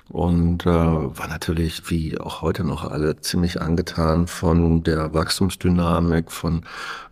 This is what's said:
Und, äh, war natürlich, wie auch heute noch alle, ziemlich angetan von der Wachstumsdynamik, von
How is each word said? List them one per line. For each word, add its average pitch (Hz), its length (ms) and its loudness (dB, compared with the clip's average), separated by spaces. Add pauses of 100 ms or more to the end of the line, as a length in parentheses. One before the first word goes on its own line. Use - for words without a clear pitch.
Und, 85 580 2
äh, 87 40 4
war 82 580 2
natürlich, 80 600 -4
wie 80 300 -2
auch - 240 -10
heute 80 220 0
noch 73 260 -4
alle, 76 300 -2
ziemlich 87 420 -2
angetan 82 640 0
von 82 560 2
der 78 320 0
Wachstumsdynamik, 85 1160 2
von 82 320 -2 (480)